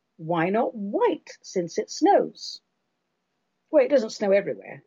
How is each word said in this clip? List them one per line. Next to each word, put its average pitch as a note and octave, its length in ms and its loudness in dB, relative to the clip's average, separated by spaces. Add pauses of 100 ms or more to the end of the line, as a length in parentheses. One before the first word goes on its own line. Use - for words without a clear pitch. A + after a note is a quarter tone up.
(180)
Why E3 320 -2
not A3 240 -2
white, D4 560 -2 (100)
since - 380 -6
it - 120 -8
snows?" - 680 0 (1120)
Well, D4+ 120 6
it A#3+ 60 2
doesn't A3+ 220 2
snow G3 220 0
everywhere, C#3 540 -2